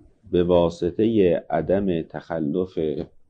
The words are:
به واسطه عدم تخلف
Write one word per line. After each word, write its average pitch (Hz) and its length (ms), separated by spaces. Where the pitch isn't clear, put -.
به 87 140
واسطه 87 1040
عدم 85 520
تخلف 82 760